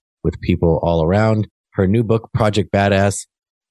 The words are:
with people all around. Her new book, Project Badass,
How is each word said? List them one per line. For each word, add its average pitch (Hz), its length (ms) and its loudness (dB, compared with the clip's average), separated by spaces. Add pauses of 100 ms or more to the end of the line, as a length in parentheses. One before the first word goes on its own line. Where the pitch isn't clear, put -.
(240)
with 82 160 -4
people 85 420 0
all 82 220 0
around. 107 420 0 (280)
Her 98 120 0
new 110 160 2
book, 113 320 -4
Project 104 380 0
Badass, 101 540 0 (440)